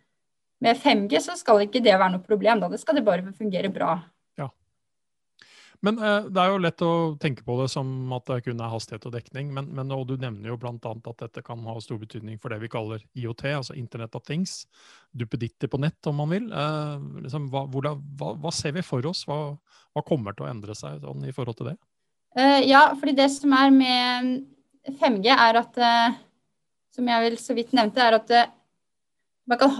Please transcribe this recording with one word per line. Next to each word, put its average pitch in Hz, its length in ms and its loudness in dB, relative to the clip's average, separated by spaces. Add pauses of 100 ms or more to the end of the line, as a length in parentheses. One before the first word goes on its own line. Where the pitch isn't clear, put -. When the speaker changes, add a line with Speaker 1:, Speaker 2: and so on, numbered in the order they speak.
(600)
Speaker 1:
med 233 160 4
fem 220 300 2
G 285 120 2
så 349 180 -6
skal 208 300 4
ikke 233 160 0
det 214 100 8
være 190 200 4
noe 185 120 -6
problem 214 340 4
da, 180 100 -2
det 202 100 -6
skal 311 160 0
det 254 100 2
bare 180 160 2 (120)
fungere 196 380 -4
bra. 170 300 -2 (380)
Speaker 2:
Ja. 139 100 -6 (1300)
Men, 214 140 0
eh, 208 320 0
det 185 80 -4
er 185 140 4
jo 202 100 0
lett 170 240 0
å 165 320 0
tenke 143 240 -4
på 120 180 -6
det 131 120 -2
som 131 420 -6
at 123 160 -10
det 123 160 -4
kun 120 160 -6
er 113 80 -6
hastighet 113 380 -10
og 120 80 -10
dekning, 131 360 -10
men, 139 220 -10
men, 135 180 -8
og 135 140 -6
du 131 100 -6
nevner 117 360 -10
jo 120 100 -8
blant 120 240 -12
annet 113 240 -12
at 120 80 -16
dette - 240 -14
kan 117 240 -14
ha 113 160 -10
stor 117 160 -10
betydning 110 420 -14
for 120 140 -10
det 107 80 -8
vi 113 80 -10
kaller 110 320 -8 (160)
I 120 80 -8
O 113 80 -8
T, 139 160 -8
altså 143 240 -6
Internet 123 400 -12
of - 80 -10
Things, - 460 -8 (500)
duppeditter 117 500 -6
på 139 140 -4
nett - 240 -4
om 147 160 -2
man 151 80 -2
vil. 202 240 -2
Eh, 151 460 -6 (260)
liksom, 139 240 -8
hva, 135 160 -4
hvordan, 139 320 -6 (240)
hva, 143 160 -6
hva 156 160 -8
ser 151 240 -4
vi 180 80 -6
for 127 240 -4
oss? - 160 -8
Hva, 147 320 -8 (380)
hva 147 100 -4
kommer 104 320 -4
til 135 80 -8
å 135 80 -8
endre 104 240 -12
seg 151 240 -14
sånn 139 240 -10
i 135 80 -10
forhold 120 240 -8
til 127 160 -8
det? 214 40 -14 (600)
Speaker 1:
Eh, 269 320 4
ja, 294 240 8
fordi 277 240 -2
det 277 140 6
som 277 260 0
er 277 140 8
med 254 760 2 (560)
fem 262 220 4
G 247 100 6
er 233 320 6
at, - 160 -16
eh, 233 320 4 (800)
som 247 140 -4
jeg 233 180 2
vel 233 160 -2
så 233 160 -4
vidt 233 160 -4
nevnte, 220 240 2
er 226 240 6
at, - 80 -6
eh, 240 280 4 (920)
man 240 80 0
kan 269 220 6